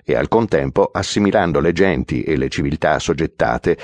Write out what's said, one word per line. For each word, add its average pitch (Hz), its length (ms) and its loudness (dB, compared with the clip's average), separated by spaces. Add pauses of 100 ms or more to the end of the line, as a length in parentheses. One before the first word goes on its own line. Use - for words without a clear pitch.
e 69 120 0
al 67 100 0
contempo 98 640 0
assimilando 95 680 0
le 85 120 2
genti 78 520 0
e 78 120 -2
le 67 120 0
civiltà 76 460 -2
assoggettate - 880 -2